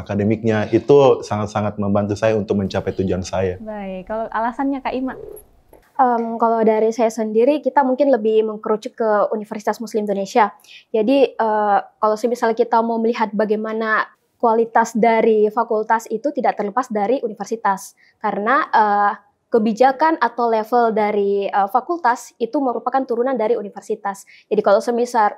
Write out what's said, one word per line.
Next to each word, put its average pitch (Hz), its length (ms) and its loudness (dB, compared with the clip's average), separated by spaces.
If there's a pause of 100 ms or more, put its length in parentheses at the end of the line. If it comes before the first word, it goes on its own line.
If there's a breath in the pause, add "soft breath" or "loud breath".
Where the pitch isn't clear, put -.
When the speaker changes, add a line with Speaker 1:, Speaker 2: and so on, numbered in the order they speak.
Speaker 1:
akademiknya, 107 720 -2
itu 131 480 6
sangat-sangat 104 560 -4
membantu 101 400 -2
saya 110 160 2
untuk 104 320 -2
mencapai 95 320 -4
tujuan 95 240 -2
saya. 90 400 -4
Speaker 2:
Baik, 196 480 -12
kalau 220 240 -6
alasannya, 262 480 -4
Kak 247 160 -6
Ima? 254 180 -6 (840)
Speaker 3:
Em, 233 400 0
kalau 226 240 2
dari 220 320 4
saya 226 160 0
sendiri, 226 560 0
kita 262 160 2
mungkin 269 320 2
lebih 220 320 2
mengkerucut 214 480 -4
ke 220 180 -2 (220)
Universitas 214 480 -6
Muslim 214 240 -4
Indonesia. 196 480 0 (400 loud breath)
Jadi, 240 380 2
eh, 214 500 0
kalau - 360 -2 (120)
misalnya 233 240 0
kita 226 320 0
mau 233 160 -2
melihat 226 320 -2
bagaimana 220 720 -2 (320)
kualitas 226 560 2
dari 220 560 4
fakultas 226 640 -2
itu 254 240 -4
tidak 220 240 0
terlepas 208 320 -4
dari 214 320 0
universitas. 208 720 -4 (240 soft breath)
Karena, 220 480 0
eh, 208 440 2 (360)
kebijakan 247 720 2
atau 240 320 0
level 226 400 2
dari, 202 560 0
eh, 202 240 0
fakultas 254 640 -2
itu 233 240 -2
merupakan 247 480 -2
turunan 240 240 0
dari 220 240 0
universitas. 202 720 -8 (240 soft breath)
Jadi 202 80 2
kalau 214 240 4
semisal 240 540 0